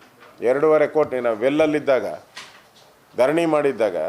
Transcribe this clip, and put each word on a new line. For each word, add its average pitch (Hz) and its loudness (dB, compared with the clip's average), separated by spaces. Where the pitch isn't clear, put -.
ಎರಡೂವರೆ 147 2
ಕೋಟಿ. 147 -2
ನಾವು 120 -2
ವೆಲ್ಲಲ್ಲಿದ್ದಾಗ, 139 0
ಧರಣಿ 156 2
ಮಾಡಿದ್ದಾಗ 135 0